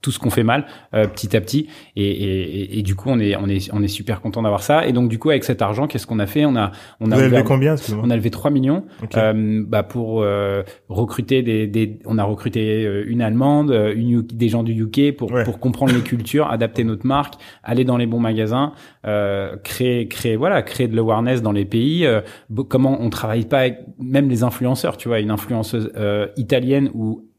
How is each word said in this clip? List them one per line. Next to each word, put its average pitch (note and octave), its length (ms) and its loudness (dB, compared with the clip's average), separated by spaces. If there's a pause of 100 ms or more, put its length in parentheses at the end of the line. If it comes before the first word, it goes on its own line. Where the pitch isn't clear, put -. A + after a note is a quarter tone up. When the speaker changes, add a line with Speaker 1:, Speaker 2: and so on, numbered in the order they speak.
Speaker 1:
tout C3 100 -2
ce - 80 -6
qu'on B2 100 0
fait A#2 140 2
mal, C3 220 2 (280)
euh, G#2+ 140 4
petit - 280 -4
à G#2+ 40 4
petit. C#3 260 -2 (300)
Et, G2+ 120 0
et, F#2+ 520 -2 (140)
et, G#2+ 40 -2
et G#2+ 40 -2
du G2 120 0
coup, F#2+ 160 -6
on B2 80 2
est, G2+ 180 2
on G2 120 -2
est, G2 240 -2
on G#2 100 0
est G2+ 60 2
super G2+ 320 -6
content A2 220 -6
d'avoir G#2 200 0
ça. D#3 240 2
Et C3+ 60 2
donc, B2 160 2
du A2+ 100 -2
coup, D3+ 120 0
avec C#3 120 2
cet B2 200 -2
argent, G#2+ 260 0
qu'est-ce - 180 -6
qu'on A2 140 -2
a G2+ 60 0
fait ? D3 180 0
On C#3 100 2
a, G#2 160 0 (300)
on A2 100 -2
a A2 60 4
Speaker 2:
Vous C3 60 6
avez - 20 -
levé B2+ 140 6
Speaker 1:
ouvert A2+ 60 4
Speaker 2:
combien, C3+ 280 4
excuse-moi ? A2+ 340 -4
Speaker 1:
On A#2+ 40 2
a A#2+ 40 2
levé A2+ 160 0
trois - 220 -2
millions, C#3+ 320 2 (180)
Speaker 2:
Ok. A2+ 140 -4
Speaker 1:
euh, A2 500 2
bah, G#2+ 160 0
pour, A2+ 400 -4
euh, G2+ 400 0 (260)
recruter A#2 540 0
des, A2 240 0
des, G#2+ 380 -2
on A2 140 -2
a G2+ 60 2
recruté, G#2+ 640 -2
euh, G2+ 220 -2
une A#2 120 -2
Allemande, C3+ 520 2
euh, G#2+ 240 2
une A#2+ 240 2
U-, - 20 -4
des A#2 260 0
gens A#2 140 0
du A2+ 180 -2
U A2 100 -2
K C#3+ 260 2
pour, A2+ 160 -4
Speaker 2:
Ouais. B2 100 2
Speaker 1:
pour A2 160 -2
comprendre B2+ 340 0
les B2 100 2
cultures, B2 500 -2
adapter A#2 320 -2
notre A2 220 -4
marque, C#3 280 0 (300)
aller A#2+ 200 0
dans B2+ 120 2
les A#2+ 100 2
bons A#2 140 0
magasins, A2+ 540 0 (340)
euh, G2+ 560 -2
créer, B2 420 0
créer, A#2 300 -2
voilà, D#3 260 2
créer - 240 -2
de A2+ 80 -2
l'awareness A#2 480 2
dans G#2+ 100 0
les G2+ 120 0
pays. C#3 420 2
Euh, A2+ 140 4 (280)
bo-, A2+ 160 -4
comment C3 360 2
on A#2 100 0
travaille A2 360 -2
pas C#3 140 2
avec B2+ 180 0 (200)
même C3+ 300 2
les A#2+ 160 2
influenceurs, B2 540 -2
tu - 100 -8
vois, A#2 100 2
une G#2+ 140 0
influenceuse, A2 640 -4
euh, G#2 400 0
italienne C3+ 580 2
ou A2 300 -4 (140)